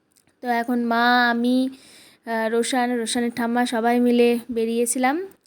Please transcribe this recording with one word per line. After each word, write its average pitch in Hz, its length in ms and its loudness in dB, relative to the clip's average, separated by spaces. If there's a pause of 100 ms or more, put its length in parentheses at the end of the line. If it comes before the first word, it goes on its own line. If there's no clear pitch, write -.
(420)
তো 254 60 -8
এখন 240 360 -2
মা, 240 460 2
আমি, 247 400 0 (560)
আহ, 226 240 -4
রোশান, 240 420 0
রোশানের 240 440 -2
ঠাম্মা 240 300 0
সবাই 240 340 0
মিলে 240 400 4 (120)
বেরিয়েছিলাম, 240 760 -2 (200)